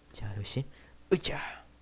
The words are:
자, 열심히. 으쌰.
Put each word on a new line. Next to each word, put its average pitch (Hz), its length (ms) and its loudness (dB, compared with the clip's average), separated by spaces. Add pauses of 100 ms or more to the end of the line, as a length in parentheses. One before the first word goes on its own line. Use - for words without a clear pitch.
(120)
자, 104 240 -4
열심히. - 320 0 (420)
으쌰. 151 280 6 (440)